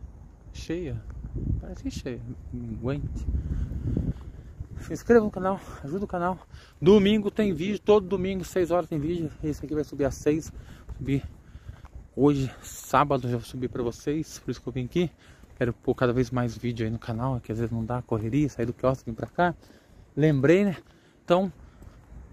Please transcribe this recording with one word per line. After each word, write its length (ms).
cheia. 500
Parece 300
cheia. 300
Minguante. 720
Se 120
inscreva 320
no 60
canal, 300
ajuda 200
o 40
canal. 300
Domingo 500
tem 220
vídeo, 260
todo 280
domingo, 380
seis 260
horas 180
tem 100
vídeo. 320
Esse 200
aqui 100
vai 100
subir 220
às 80
seis. 380
Subir 260
hoje, 360
sábado, 640
já 80
vou 100
subir 220
pra 140
vocês. 560
Por 120
isso 100
que 80
eu 40
vim 140
aqui. 240
Quero 160
pôr 220
cada 180
vez 180
mais 260
vídeo 280
aí 60
no 80
canal, 420
que 120
às 60
vezes 120
não 140
dá 180
correria, 460
sair 180
do 60
quiosque, 320
vir 100
pra 140
cá. 260
Lembrei, 480
né? 120
Então, 280